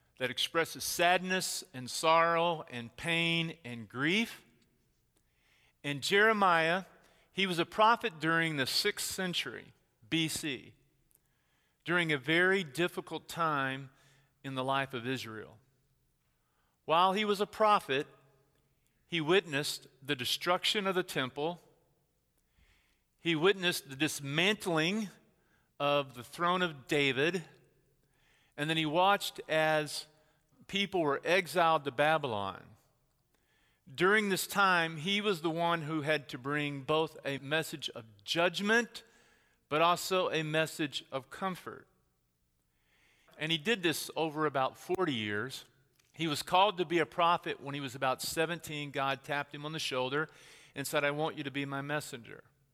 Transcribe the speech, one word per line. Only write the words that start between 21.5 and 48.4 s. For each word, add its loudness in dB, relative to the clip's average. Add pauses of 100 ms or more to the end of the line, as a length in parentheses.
He 0
witnessed 0
the -12
dismantling 0 (680)
of 0
the -14
throne 0
of -4
David. 2 (1120)
And -2
then 0
he 2
watched 2
as 0 (640)
people 0
were 0
exiled 2
to -4
Babylon. 0 (1300)
During 4
this -2
time, 2
he -2
was 0
the 0
one 0
who -4
had 0
to -10
bring -4
both 0
a -4
message -4
of -14 (220)
judgment, 0 (640)
but 0
also 2
a -2
message -2
of -8
comfort. -10 (1500)
And -4
he 0
did 0
this 0
over 0
about 0
forty -2
years. -4 (480)
He -4
was -2
called 2
to 0
be 0
a 2
prophet 0
when -8
he -8
was -8
about -2
seventeen. -4